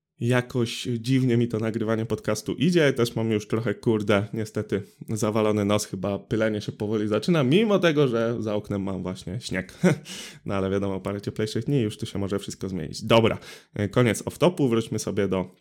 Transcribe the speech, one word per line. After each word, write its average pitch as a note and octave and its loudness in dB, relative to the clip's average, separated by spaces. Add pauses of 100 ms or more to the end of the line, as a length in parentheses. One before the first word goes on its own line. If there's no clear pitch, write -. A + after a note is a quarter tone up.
(200)
jakoś B2 0
dziwnie B2 2
mi A#2 2
to A2+ -2
nagrywanie A2 -2
podcastu G#2+ -4
idzie. D#3 4
Też A#2+ 0
mam A2+ 0
już G#2 0
trochę, A2 -2
kurde, G#2+ 2
niestety G#2+ -4 (260)
zawalony G#2+ 2
nos, G#2 2
chyba G2 -4
pylenie A2 -2
się - -8
powoli G#2+ -2
zaczyna, C#3 2
mimo F#3+ 4
tego, D3 4
że A2+ 0
za G#2+ -2
oknem G2+ -2
mam F#2+ -4
właśnie F#2 -8
śnieg. F#2 -6
<laughs> - -4 (640)
No G2+ -4
ale F#2+ 0
wiadomo, G2 -2
parę G2 -6
cieplejszych A2+ -4
dni, C#3+ 2
już G#2+ -2
tu - -6
się - -8
może G2 -2
wszystko F#2+ -8
zmienić. F#2 -8
Dobra, A2+ 4 (360)
e, G#2 -2
koniec A#2+ 2
off-topu, D3+ 2
wróćmy A2+ 0
sobie G2 0
do F#2+ -2